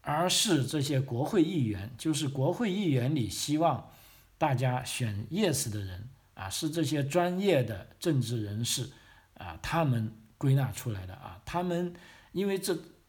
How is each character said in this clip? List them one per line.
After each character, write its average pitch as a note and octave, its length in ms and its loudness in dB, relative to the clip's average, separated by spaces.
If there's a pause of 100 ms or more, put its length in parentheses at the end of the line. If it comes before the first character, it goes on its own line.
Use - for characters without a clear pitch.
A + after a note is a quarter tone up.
而 D#3+ 280 0
是 D3 360 4
这 D#3 160 -2
些 C3+ 180 2
国 A#2+ 240 -2
会 F3+ 180 2
议 D#3+ 240 2
员， G2+ 320 -4
就 D#3+ 160 -2
是 C#3+ 140 0
国 C3 240 0
会 G#3+ 200 0
议 F#3 200 0
员 C3 240 2
里 A2 140 0
希 D3 280 -2
望 D3+ 320 2 (480)
大 D3 160 2
家 B2+ 300 0
选 G#2+ 480 -4
yes E3 380 0
的 G#2 100 -4
人 F#2 300 -10 (260)
啊， - 140 -8
是 D#3 200 -4
这 E3 140 0
些 C#3+ 200 2
专 F3 360 2
业 F3 240 4
的 G#2 240 -6 (100)
政 D3 240 2
治 A2 220 -2
人 G#2 200 -4
士 - 280 -2 (440)
啊， - 280 -12
他 E3 220 2
们 A2+ 280 0 (240)
归 C3+ 160 4
纳 B2+ 180 2
出 A2+ 200 -6
来 F#2+ 160 -6
的 F#2 80 -12
啊。 - 300 -16
他 F3 180 -2
们 F3 300 0 (400)
因 G3+ 140 0
为 G3 120 0
这 F3 180 -2 (320)